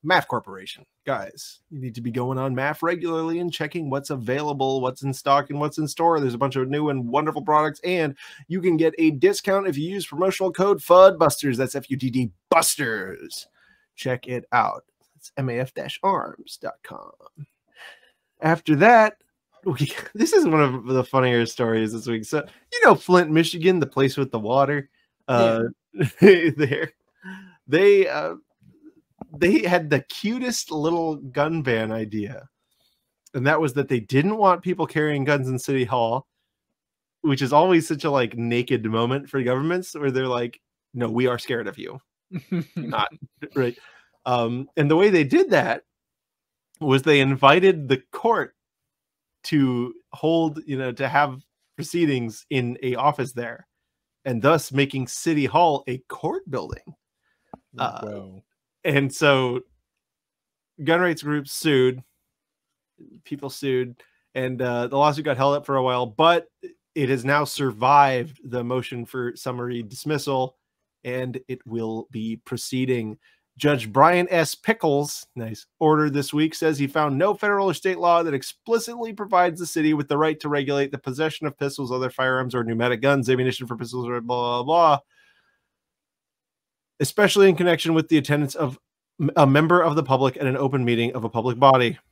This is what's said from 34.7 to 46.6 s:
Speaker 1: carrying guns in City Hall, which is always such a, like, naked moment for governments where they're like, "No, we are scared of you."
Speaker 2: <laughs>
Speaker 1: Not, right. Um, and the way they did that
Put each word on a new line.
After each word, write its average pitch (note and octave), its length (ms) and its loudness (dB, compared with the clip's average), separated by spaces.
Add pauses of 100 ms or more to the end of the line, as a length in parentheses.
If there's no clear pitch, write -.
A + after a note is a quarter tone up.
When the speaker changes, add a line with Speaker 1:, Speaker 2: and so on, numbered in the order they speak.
Speaker 1:
carrying D3+ 380 -2
guns C#3 240 0
in C3 100 -4
City C3 280 -2
Hall, A#2+ 420 -2 (920)
which C#3 200 0
is C3 120 -2
always E3 340 4
such D3+ 160 -6
a, D#3 80 -2
like, B2 260 -2
naked A#2+ 480 -2
moment A#2+ 440 -2
for C3+ 120 -4
governments D3+ 540 -2
where D3 160 -2
they're C3 160 -2
like, A#2+ 320 -4 (340)
"No, A#2+ 160 -4
we A#2+ 180 0
are A#2+ 120 -2
scared A#2 280 -6
of - 120 -12
you." G2+ 200 -14 (320)
Speaker 2:
<laughs> E3+ 440 -8
Speaker 1:
Not, A#2+ 340 -6 (460)
right. B2 220 -2 (480)
Um, B2 520 -2
and D3 140 2
the D#3+ 60 4
way G3+ 120 6
they F3 140 4
did D#4 280 4
that D#3 320 0 (960)